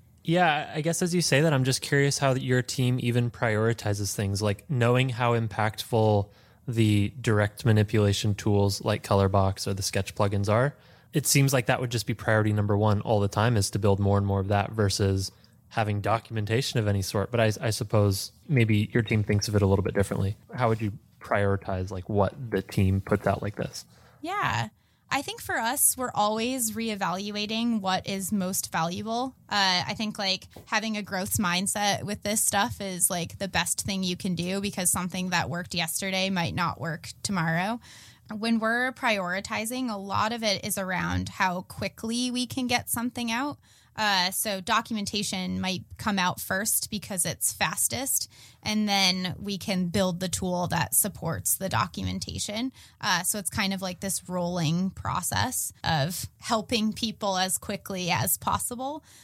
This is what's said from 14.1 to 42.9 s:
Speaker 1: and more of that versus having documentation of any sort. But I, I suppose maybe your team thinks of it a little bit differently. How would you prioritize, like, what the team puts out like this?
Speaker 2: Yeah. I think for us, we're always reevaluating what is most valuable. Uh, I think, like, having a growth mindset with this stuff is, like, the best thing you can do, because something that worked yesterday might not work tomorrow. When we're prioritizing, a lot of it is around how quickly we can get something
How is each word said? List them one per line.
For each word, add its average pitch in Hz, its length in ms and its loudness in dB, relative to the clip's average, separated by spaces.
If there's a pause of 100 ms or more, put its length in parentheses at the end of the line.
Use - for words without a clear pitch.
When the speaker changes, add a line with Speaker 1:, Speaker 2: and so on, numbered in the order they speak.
Speaker 1:
and 101 80 0
more 98 120 2
of 98 100 -2
that 101 220 2
versus 98 600 2 (380)
having 104 320 -2
documentation 110 800 0
of 104 80 2
any 98 140 2
sort. 95 300 -2
But 120 80 0
I, 110 200 6
I 123 120 -2
suppose 104 600 2 (160)
maybe 110 460 4
your 120 80 4
team 110 220 0
thinks 104 240 0
of 104 80 -2
it 101 80 6
a - 20 6
little 95 180 4
bit - 120 -2
differently. 98 420 0 (160)
How 127 160 0
would 110 120 0
you 104 120 -4 (260)
prioritize, 98 720 -2
like, 92 180 -8
what 101 240 2 (180)
the 98 100 2
team 95 400 2
puts - 260 0
out 95 140 0
like 104 140 -6
this? - 300 -6 (360)
Speaker 2:
Yeah. 311 480 -2 (440)
I 269 80 0
think 415 200 -10
for 370 180 -4
us, 240 380 0
we're 254 180 -4
always 226 560 0
reevaluating 208 1120 -2
what 190 260 0
is 196 240 -4
most 190 400 -2
valuable. 208 640 -4 (140)
Uh, 190 360 2
I - 120 -6
think, 214 200 -4
like, 190 300 -2 (180)
having 220 300 -2
a 208 60 -4
growth 196 360 -4
mindset 196 680 0
with 202 200 -6
this 214 180 0
stuff 208 380 0
is, 185 300 -2
like, 175 280 -4
the 196 120 -4
best 175 320 -2
thing 190 220 -2
you 180 120 0
can 180 200 -2
do, 180 260 -2
because 196 280 -2
something 185 400 -2
that 170 200 0
worked 170 260 -6
yesterday 190 540 -2
might 180 260 -2
not - 240 -2
work 151 300 -8 (140)
tomorrow. 180 560 0 (540)
When 226 260 0
we're 233 340 0
prioritizing, 220 960 -2
a 214 80 -4
lot 202 340 -2
of 233 120 -6
it 202 220 0
is 202 120 -4
around 180 500 -2
how 185 360 -2
quickly 233 680 -6
we 247 160 -2
can 254 200 -4
get 240 220 0
something 240 420 -4